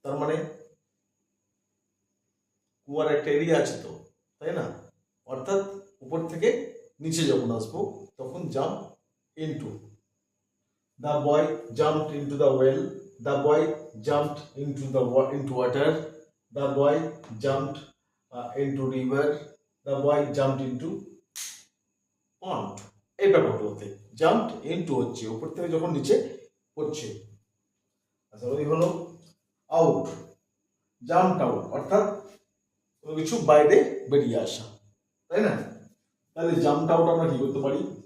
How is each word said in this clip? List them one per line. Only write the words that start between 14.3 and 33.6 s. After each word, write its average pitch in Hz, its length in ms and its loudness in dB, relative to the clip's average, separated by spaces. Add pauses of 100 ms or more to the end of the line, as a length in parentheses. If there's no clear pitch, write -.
into 139 220 -6 (100)
the 131 80 4 (100)
wa-, 135 240 4
into 131 240 -6
water, 131 280 2 (680)
the 139 100 -2 (120)
boy 143 160 6 (500)
jumped, 135 340 -2 (580)
uh, 120 120 -10 (140)
into 139 200 -2 (140)
river, 135 300 0 (600)
the 139 80 -2 (120)
boy 147 120 4 (180)
jumped 135 320 0
into 123 200 -6 (1500)
pond। 139 340 -8 (480)
এই 196 100 6
ব্যাপারগুলোতে - 540 0 (340)
jumped 220 320 4 (200)
into 170 280 -4
হচ্ছে, 117 240 -6 (100)
উপর 113 200 -10
থেকে 170 200 -6
যখন 170 220 -2
নিচে - 180 2 (600)
পড়ছে। 139 340 -6 (1200)
আচ্ছা, 117 140 -12 (100)
ওই 151 140 -2
হলো 165 180 2 (880)
out, 165 280 4 (1000)
jumped 185 380 4
out, - 160 -2 (140)
অর্থাৎ - 280 2 (960)
কোনো 156 180 -12
কিছু 220 160 -2 (160)
বাইরে 151 260 10 (340)